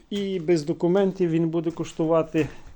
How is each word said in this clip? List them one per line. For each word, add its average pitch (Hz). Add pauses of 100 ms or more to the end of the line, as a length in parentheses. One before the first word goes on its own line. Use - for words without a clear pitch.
(100)
і 196
без 160
документів 180
він 165
буде 165
коштувати 160 (280)